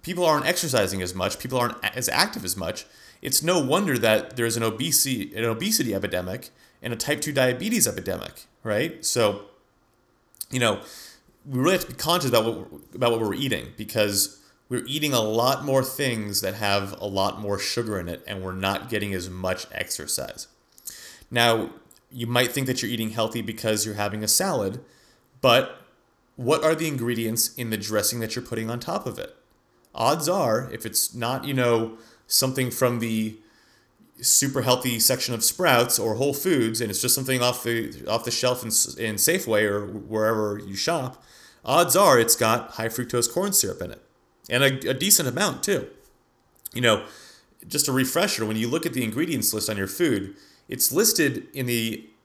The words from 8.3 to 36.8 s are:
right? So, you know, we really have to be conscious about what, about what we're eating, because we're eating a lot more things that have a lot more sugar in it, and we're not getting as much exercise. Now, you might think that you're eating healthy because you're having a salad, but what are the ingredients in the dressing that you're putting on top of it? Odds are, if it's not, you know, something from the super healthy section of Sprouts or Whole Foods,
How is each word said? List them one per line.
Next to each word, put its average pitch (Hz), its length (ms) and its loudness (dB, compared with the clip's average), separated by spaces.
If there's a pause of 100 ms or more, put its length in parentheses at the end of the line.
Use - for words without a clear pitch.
right? 113 420 -2
So, 104 400 2 (1040)
you 127 100 -2
know, 110 220 2 (640)
we 131 140 -4
really 165 140 4
have 175 80 2
to - 60 -8
be - 60 -14
conscious 160 360 2
about 113 160 4
what, 117 220 -4 (280)
about 120 160 2
what 113 100 0
we're 104 120 0
eating, 90 440 -4
because 104 640 0 (260)
we're 127 200 -4
eating 147 260 -2
a 117 80 4
lot 120 440 2
more 135 180 2
things 107 580 -2
that 98 140 -4
have 101 460 0
a 101 40 -8
lot 98 340 -2
more 101 200 -4
sugar 107 400 -4
in 87 80 -8
it, 85 200 -8
and 98 160 -8
we're 92 100 -6
not 95 360 -2
getting 104 240 -2
as 92 160 -6
much 92 420 -4
exercise. - 760 -8 (840)
Now, 117 400 4 (400)
you 120 140 -8
might 120 260 2
think 135 160 -2
that 135 140 0
you're 135 100 -2
eating 113 200 -2
healthy 110 300 -2
because 107 440 -2
you're 107 100 -6
having 104 280 -4
a 104 40 -2
salad, 123 560 0 (580)
but 131 400 4 (560)
what 131 260 2
are 160 100 4
the 160 140 -2
ingredients 117 680 -2
in 117 140 -6
the 110 80 -2
dressing 104 420 -2
that 113 160 -6
you're 123 100 -6
putting 113 240 -6
on 117 100 -6
top - 260 -6
of 120 140 -8
it? - 160 -12 (580)
Odds 143 340 0
are, 135 440 0
if - 140 -12
it's - 280 -2
not, 123 320 -4
you 139 80 -4
know, 117 440 2 (280)
something 131 460 0
from 120 280 0
the 110 380 -2 (840)
super 135 420 2
healthy 123 360 2
section 123 340 2
of 113 100 -2
Sprouts 127 540 4
or 110 180 0
Whole 139 180 2
Foods, 120 480 2